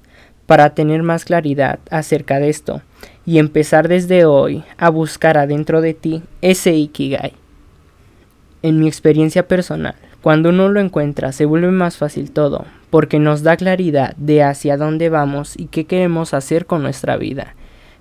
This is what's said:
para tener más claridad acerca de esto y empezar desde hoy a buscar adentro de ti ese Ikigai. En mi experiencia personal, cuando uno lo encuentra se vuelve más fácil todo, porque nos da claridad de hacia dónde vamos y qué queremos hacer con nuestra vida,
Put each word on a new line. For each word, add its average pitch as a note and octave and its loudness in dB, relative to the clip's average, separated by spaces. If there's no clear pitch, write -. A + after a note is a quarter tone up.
para D3 6
tener D#3 0
más E3+ -2
claridad D3 -2
acerca D3 -2
de D3 0
esto - -6
y E3 2
empezar D3+ 2
desde F3+ 2
hoy C#3+ 2
a E3+ 2
buscar D#3+ 0
adentro D3+ 0
de D#3+ -2
ti D#3+ -6
ese F3+ 2
Ikigai. C#3+ -4
En D#3+ 2
mi D#3 2
experiencia D#3 2
personal, D#3 -4
cuando D#3+ 2
uno F#3+ 2
lo G3+ 0
encuentra D3 -4
se D3+ -2
vuelve E3 0
más F3+ -2
fácil D3 -6
todo, C#3+ -2
porque D3+ 2
nos D3+ 0
da D#3+ 2
claridad F3+ 0
de D3+ 2
hacia C#3+ 0
dónde D#3 -2
vamos C#3+ -2
y E3 -14
qué D#3+ -6
queremos E3+ -2
hacer D3+ -2
con D#3+ -4
nuestra C3+ -2
vida, C3 -10